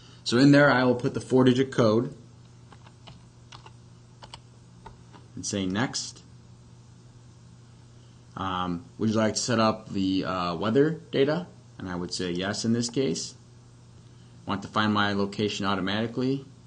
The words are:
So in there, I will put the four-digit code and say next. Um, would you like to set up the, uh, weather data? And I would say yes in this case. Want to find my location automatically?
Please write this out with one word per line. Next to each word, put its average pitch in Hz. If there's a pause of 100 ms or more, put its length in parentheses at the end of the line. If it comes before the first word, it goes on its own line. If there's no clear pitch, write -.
(240)
So 117
in 143
there, 143
I 127
will 123
put 131
the 117
four-digit 127
code 120 (3250)
and -
say 98
next. 113 (2000)
Um, 90 (120)
would 107
you 104
like 110
to -
set 117
up 110
the, 95
uh, 87
weather 135 (100)
data? 147 (320)
And 95
I 90
would 87
say 90
yes 95
in 113
this 117
case. - (1120)
Want 101
to -
find 107
my 104
location 101
automatically? 117 (220)